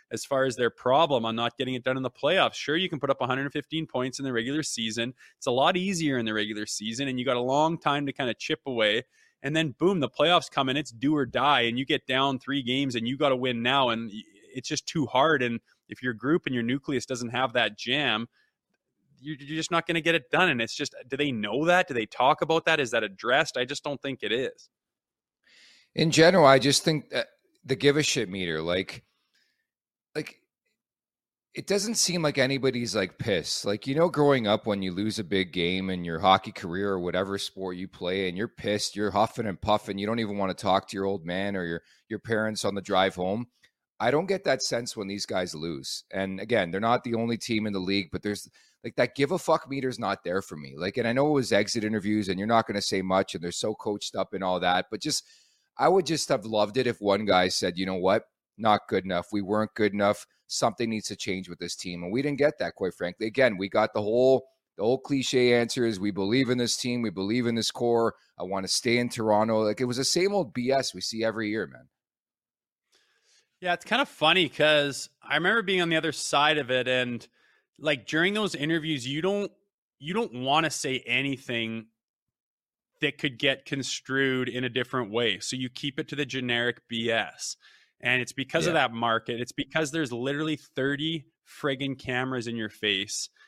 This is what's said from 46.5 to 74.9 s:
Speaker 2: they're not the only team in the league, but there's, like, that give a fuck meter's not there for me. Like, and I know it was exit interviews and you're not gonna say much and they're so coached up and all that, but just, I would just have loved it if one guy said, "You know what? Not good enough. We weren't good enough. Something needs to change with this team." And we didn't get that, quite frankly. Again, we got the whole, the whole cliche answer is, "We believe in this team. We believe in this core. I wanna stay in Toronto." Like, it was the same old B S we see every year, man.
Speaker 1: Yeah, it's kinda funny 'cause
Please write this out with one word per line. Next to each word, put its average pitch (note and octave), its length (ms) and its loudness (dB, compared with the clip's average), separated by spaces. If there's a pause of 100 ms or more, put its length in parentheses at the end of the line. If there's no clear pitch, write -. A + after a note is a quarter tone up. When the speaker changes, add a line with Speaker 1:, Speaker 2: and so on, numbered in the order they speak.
Speaker 2:
they're F#2 100 -4
not A#2+ 240 2
the A#2 120 -4
only A2+ 220 -2
team A2 280 -2
in G#2 80 -4
the G2 60 -2
league, F#2+ 320 -2
but F#2 100 -8
there's, G#2 260 -6 (360)
like, A2+ 140 -12
that A#2+ 180 0
give C#3 160 0
a F3+ 80 -2
fuck - 280 0
meter's C3 300 -6
not G2 260 -4
there F#2 200 -2
for - 120 -14
me. C#2 220 -14
Like, F#2 200 -4
and A#2 100 0
I A#2 60 0
know C#3 140 4
it D3+ 40 4
was C3 200 2
exit G#2 320 2
interviews G#2+ 460 0
and F2+ 80 0
you're G2+ 100 -4
not A2+ 200 4
gonna G2+ 140 -2
say G2 200 -2
much F#2+ 320 2
and E2+ 100 -8
they're F2 80 -6
so G#2+ 220 -4
coached - 420 -6
up F#2+ 180 -4
and F#2+ 100 -6
all F#2 160 0
that, F2+ 320 2
but G#2+ 100 -8
just, - 220 -4 (540)
I C#3 120 4
would F#3 160 4
just D#3+ 240 -2
have A#2 160 0
loved G#2+ 320 0
it B2+ 100 2
if A2+ 140 -2
one G#2 240 2
guy F#2 240 6
said, F2+ 280 -2
"You F#2+ 80 -2
know F#2+ 100 -2
what? F#2 280 2 (340)
Not G#2 320 2
good F#2+ 160 0
enough. F2+ 260 -2
We G2+ 100 -2
weren't G#2+ 340 -2
good G#2 180 2
enough. G2+ 320 2 (220)
Something A#2 420 -2
needs A2 200 -4
to G2+ 60 -8
change F#2 320 -6
with F2 120 -12
this F2 160 -8
team." F2 260 -10
And F2+ 100 -6
we A#2+ 120 0
didn't C#3+ 160 -2
get D3 180 2
that, E2+ 160 -4
quite F#2 220 -4
frankly. F#2 320 -6
Again, A2+ 300 2
we F#2+ 120 -4
got A2 240 2
the G#2+ 80 0
whole, B2 460 4 (280)
the F#2+ 80 -6
whole B2 140 2
cliche C3 560 2
answer A#2+ 320 2
is, G#2+ 140 0
"We G#2 100 -2
believe G#2 400 0
in B2 80 0
this A#2+ 200 -2
team. A#2+ 260 -4
We G#2+ 80 -2
believe G2+ 340 -2
in A#2 80 0
this A2+ 160 -2
core. A#2 460 2 (240)
I F2+ 40 -6
wanna F#2+ 240 -6
stay A#2+ 300 0
in A#2+ 120 0
Toronto." A2 540 2
Like, G#2 160 0
it B2+ 60 -2
was B2 120 -4
the C3+ 60 -2
same F#3+ 300 0
old E3 180 -2
B B2 200 -2
S C3 240 0
we - 60 -12
see A2 220 -6
every A2 260 -2
year, G#2 180 -4
man. B1+ 220 -20 (1700)
Speaker 1:
Yeah, F3+ 120 0
it's F3 120 -6
kinda B3+ 220 2
funny E3 420 4
'cause D3 640 2 (100)